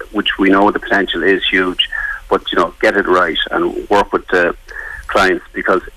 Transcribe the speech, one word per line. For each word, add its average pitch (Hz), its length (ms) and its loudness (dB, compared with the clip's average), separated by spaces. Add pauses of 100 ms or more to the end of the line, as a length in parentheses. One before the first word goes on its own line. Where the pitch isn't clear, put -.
(120)
which - 260 -2
we 95 120 4
know 101 200 4
the - 100 -2
potential 90 420 -2
is 92 260 2
huge, 92 400 0 (400)
but, - 240 -2
you - 60 0
know, - 220 0
get 107 160 2
it 98 100 2
right 90 320 2 (140)
and 87 360 -2
work 101 240 2
with 90 160 -2
the 87 280 2 (500)
clients, 92 460 2
because 95 300 0 (140)